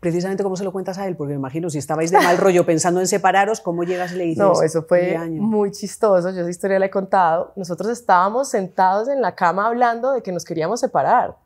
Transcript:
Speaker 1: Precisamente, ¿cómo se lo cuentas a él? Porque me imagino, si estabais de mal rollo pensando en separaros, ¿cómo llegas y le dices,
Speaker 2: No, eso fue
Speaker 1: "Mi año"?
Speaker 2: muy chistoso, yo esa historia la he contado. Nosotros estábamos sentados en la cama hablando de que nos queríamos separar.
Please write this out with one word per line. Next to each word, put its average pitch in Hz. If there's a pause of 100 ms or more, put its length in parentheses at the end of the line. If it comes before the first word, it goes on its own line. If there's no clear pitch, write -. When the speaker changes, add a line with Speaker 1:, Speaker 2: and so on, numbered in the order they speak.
Speaker 1:
Precisamente, 180
¿cómo 190
se 196
lo 185
cuentas 185
a 196
él? 180
Porque 147
me 143
imagino, 151
si 147
estabais 156
de 185
mal 180
rollo 180
pensando 175
en 185
separaros, 196
¿cómo 175
llegas 180
y 175
le 185
dices, 165
Speaker 2:
No, 170
eso 160
fue 180
Speaker 1:
"Mi 175
año"? 165
Speaker 2:
muy 208
chistoso, 196
yo 185
esa 175
historia 190
la 190
he 190
contado. 190
Nosotros 180
estábamos 226
sentados 196
en 277
la 180
cama 190
hablando 240
de 254
que 185
nos 175
queríamos 170
separar. 190